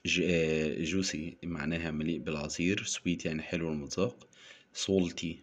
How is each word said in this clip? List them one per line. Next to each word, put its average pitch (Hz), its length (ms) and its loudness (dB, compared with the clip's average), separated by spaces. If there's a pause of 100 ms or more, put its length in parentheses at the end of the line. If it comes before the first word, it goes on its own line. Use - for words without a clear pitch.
ج-، 85 180 2
آه، 78 580 2
جوسي 85 600 -2
معناها 82 480 -2
مليء 78 280 0
بالعصير، 78 680 0
سويت - 400 -2
يعني 78 180 -2
حلو 82 300 -2
المذاق، 76 560 -2 (440)
سولتي 87 720 2